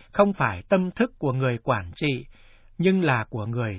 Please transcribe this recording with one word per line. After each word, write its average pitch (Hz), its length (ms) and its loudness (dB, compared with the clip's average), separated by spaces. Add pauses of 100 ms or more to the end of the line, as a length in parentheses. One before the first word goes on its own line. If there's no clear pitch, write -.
(120)
không 202 200 2
phải 107 360 -2
tâm 185 220 2
thức - 280 -2
của 139 140 0
người 127 260 0
quản 98 360 -2
trị, 135 320 -4 (520)
nhưng 190 240 4
là 127 280 2
của 110 160 -6
người 113 320 -4